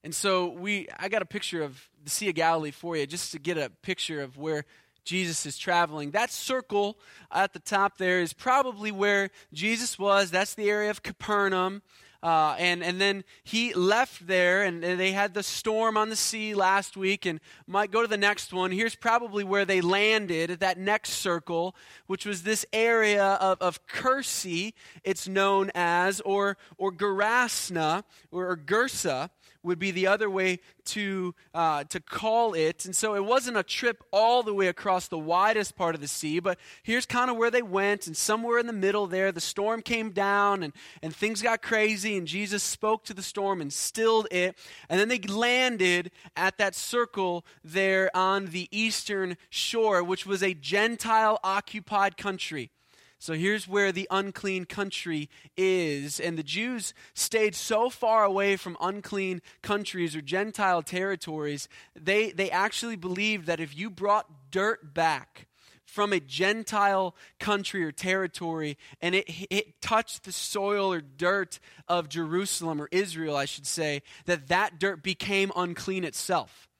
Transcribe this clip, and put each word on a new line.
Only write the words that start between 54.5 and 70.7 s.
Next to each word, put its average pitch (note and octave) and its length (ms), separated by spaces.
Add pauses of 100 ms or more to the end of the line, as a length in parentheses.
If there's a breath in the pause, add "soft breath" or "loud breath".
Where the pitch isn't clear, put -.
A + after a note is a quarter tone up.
country E3+ 640 (280 loud breath)
is. D#3+ 640
And E3+ 160
the D#3 60
Jews G#3+ 500 (200 loud breath)
stayed G#3+ 400
so A3+ 360
far A3 340
away G3 320
from F3+ 240
unclean F#3+ 640 (200 loud breath)
countries F#3 540
or D#3 60
Gentile F#3 600
territories, D#3 840 (260 loud breath)
they, G3 380
they F#3 180
actually G#3+ 460
believed F#3 520
that E3 120
if D3 180
you G#3 120
brought F3+ 600
dirt F#3+ 420
back D#3+ 540 (360 soft breath)
from G#3 300
a F3 80
Gentile F#3+ 920 (280 loud breath)
country G3+ 420
or D#3 80
territory, E3 840 (240 loud breath)
and F3 120
it, G3 120 (240)
it - 320
touched - 420
the F#3 80
soil G3 600